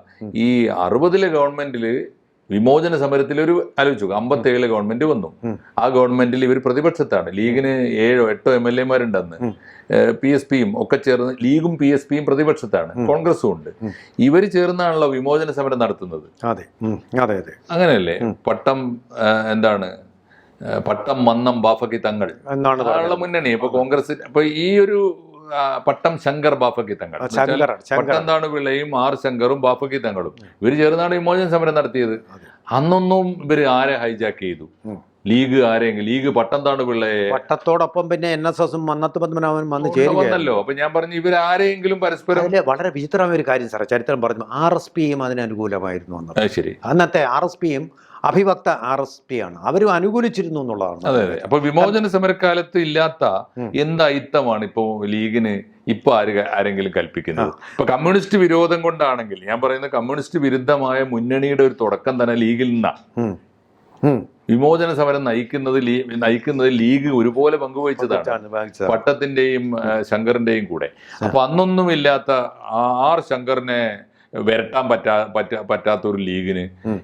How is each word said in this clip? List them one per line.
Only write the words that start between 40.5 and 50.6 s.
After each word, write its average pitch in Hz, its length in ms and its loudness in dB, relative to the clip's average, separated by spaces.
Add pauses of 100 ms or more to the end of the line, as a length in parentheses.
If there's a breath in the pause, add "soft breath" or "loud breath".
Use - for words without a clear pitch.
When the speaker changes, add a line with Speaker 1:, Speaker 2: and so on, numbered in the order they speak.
Speaker 2:
അപ്പൊ 104 140 -2
ഞാൻ 147 200 -2
പറഞ്ഞു, 170 220 -2
ഇവരാരെങ്കിലും 180 840 0
പരസ്പരം 175 420 0
Speaker 1:
അതില് 175 260 2
വളരെ 135 280 0
വിചിത്രമായ 170 400 0
ഒരു 156 120 0
കാര്യം 127 220 0
സാറേ, 107 220 -6
ചരിത്രം 123 300 0
പറഞ്ഞു, 113 300 -2
ആർ 165 280 2
എസ് - 160 -12
പിയും 143 280 -2
അതിന് 127 180 -4
അനുകൂലമായിരുന്നു 95 800 -6
അന്ന്. 82 240 -4
Speaker 2:
അത് 101 120 0
ശരി. 85 200 -2 (100)
Speaker 1:
അന്നത്തെ 170 380 2
ആർ 139 260 0
എസ് - 120 -14
പിയും 156 240 -2 (440 loud breath)
അഭിവക്ത 202 400 2
ആർ 135 320 -2
എസ് - 280 -12
പി 131 60 -6 (100)
ആണ്, 87 220 -12
അവരും 196 260 4
അനുകൂലിച്ചിരുന്നു 196 640 -2
എന്നുള്ളതാണ്. 98 400 -4 (100)